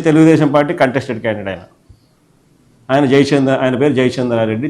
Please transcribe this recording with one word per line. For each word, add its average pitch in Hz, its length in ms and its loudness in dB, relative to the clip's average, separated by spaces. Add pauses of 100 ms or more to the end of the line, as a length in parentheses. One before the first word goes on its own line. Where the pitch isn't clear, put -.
తెలుగుదేశం 156 480 4
పార్టీ 170 180 0 (100)
కంటెస్టెడ్ 120 420 -2
క్యాండిడేట్ 104 280 -6
ఆయన. 87 120 -14 (1300)
ఆయన 139 200 2
జయచంద్ర, 139 500 2
ఆయన 127 200 0
పేరు 147 160 2
జయచంద్రారెడ్డి, 120 720 -2